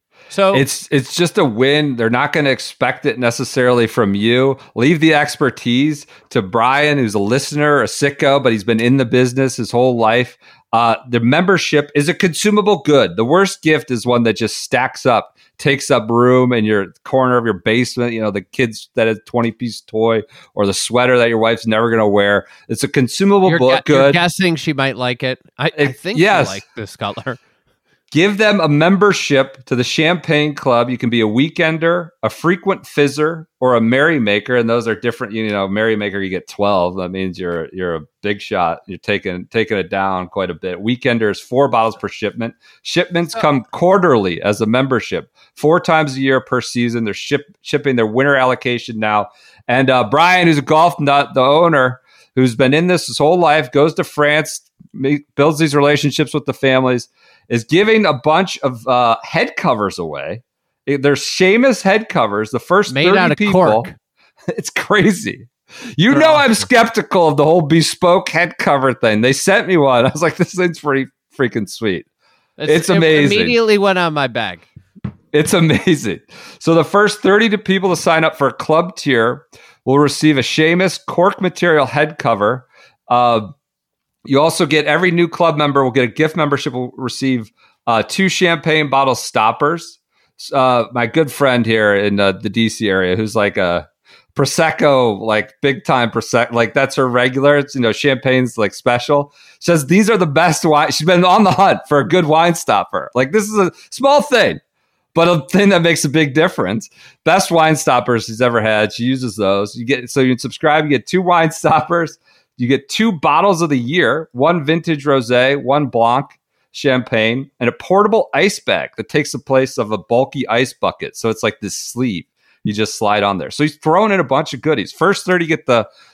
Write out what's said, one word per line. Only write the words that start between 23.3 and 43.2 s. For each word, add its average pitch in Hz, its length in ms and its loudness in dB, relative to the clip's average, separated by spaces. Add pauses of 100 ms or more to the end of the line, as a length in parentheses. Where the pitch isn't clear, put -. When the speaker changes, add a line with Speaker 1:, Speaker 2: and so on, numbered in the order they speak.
Speaker 1:
You're 165 100 0
Speaker 2:
book 131 260 2
Speaker 1:
gu-, 147 80 2
you're 135 100 6
Speaker 2:
good. 139 100 6
Speaker 1:
guessing 175 420 0
she 151 180 -6
might 135 220 -2
like 127 260 -6
it. 131 180 -6 (180)
I, 135 80 -4
I 165 120 0
Speaker 2:
It, 139 220 -2
Speaker 1:
think 202 200 -6
Speaker 2:
yes. 175 280 2
Speaker 1:
she 95 60 -10
liked - 220 -16
this 107 200 -14
color. 113 420 -10 (760)
Speaker 2:
Give 190 260 0
them 208 220 2
a 160 100 0
membership 151 960 2
to 131 100 -4
the 123 80 0
Champagne 151 680 0
Club. 120 340 0
You 127 120 -6
can 123 100 -2
be 117 100 0
a 110 60 2
weekender, 160 840 -2 (120)
a 110 80 -2
frequent 185 540 -2
fizzer, 151 640 -2 (120)
or 127 140 2
a 117 80 2
merrymaker. 123 760 0
And 117 140 0
those 117 180 0
are 110 60 -2
different. 113 400 -6
You 110 160 -4
know, 98 180 -2
merrymaker, 104 540 -2
you 95 80 -6
get 90 180 -8
twelve. 95 500 -2
That 92 120 -6
means 92 300 -8
you're, 85 340 -8
you're 87 220 -6
a 78 60 -10 (200)
big 101 180 -4
shot. 87 460 -4
You're 90 140 -16
taking, 92 480 -6
taking 110 320 -2
it 85 100 -6
down 95 380 -4
quite 92 240 -6
a - 20 -10
bit. 90 300 -10
Weekender 117 480 -2
is - 100 -8
four 135 280 0
bottles 113 260 0
per - 120 -10
shipment. 113 460 -8 (300)
Shipments 170 520 -4